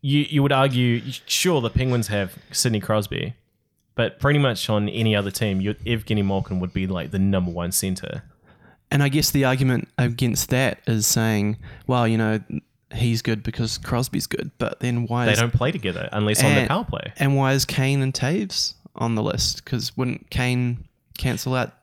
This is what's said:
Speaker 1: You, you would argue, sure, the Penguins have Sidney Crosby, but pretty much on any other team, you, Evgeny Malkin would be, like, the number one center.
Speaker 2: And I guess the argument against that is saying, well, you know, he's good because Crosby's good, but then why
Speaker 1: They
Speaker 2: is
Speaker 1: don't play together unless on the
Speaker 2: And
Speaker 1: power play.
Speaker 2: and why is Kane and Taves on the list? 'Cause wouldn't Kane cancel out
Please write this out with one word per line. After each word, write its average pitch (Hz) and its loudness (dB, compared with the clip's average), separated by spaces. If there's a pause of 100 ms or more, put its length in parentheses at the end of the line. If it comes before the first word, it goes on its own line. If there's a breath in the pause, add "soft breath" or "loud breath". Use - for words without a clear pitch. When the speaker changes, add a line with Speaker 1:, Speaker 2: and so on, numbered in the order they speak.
Speaker 1:
You, 143 2
you 147 2
would 143 4
argue, 123 4 (260)
sure, 175 2
the 117 0
Penguins 123 0
have 101 -2 (140)
Sidney 110 0
Crosby, 107 -2 (600)
but - -2
pretty 143 2
much 131 0
on 104 2
any 110 2
other 101 0
team, 98 0
you, 104 -2
Evgeny 110 -2
Malkin 95 0
would 90 -4
be, 95 -2
like, 87 -4
the 95 -2
number 95 2
one 87 -4
center. - -4 (680 soft breath)
Speaker 2:
And 139 4
I 143 4
guess 139 2
the 139 2
argument 131 2
against 120 0
that 127 0
is 110 2
saying, 110 2 (300 loud breath)
well, 123 2
you 113 4
know, 110 2 (520)
he's 117 2
good 110 -2
because 113 -4
Crosby's - -2
good, - -6
but - -4
then 120 0
why 120 0
Speaker 1:
They 113 4
Speaker 2:
is 107 4
Speaker 1:
don't 120 2
play 123 2
together 92 -4
unless 107 2
on 135 6
the - 4
Speaker 2:
And 127 0
Speaker 1:
power 196 0
play. - -8
Speaker 2:
and 139 2
why 135 2
is 135 2
Kane 135 0
and 135 -2
Taves 185 -2 (200)
on 117 -2
the 107 0
list? - -2
'Cause 123 -4
wouldn't 127 -4
Kane 123 0 (320)
cancel 127 -2
out 127 0 (100)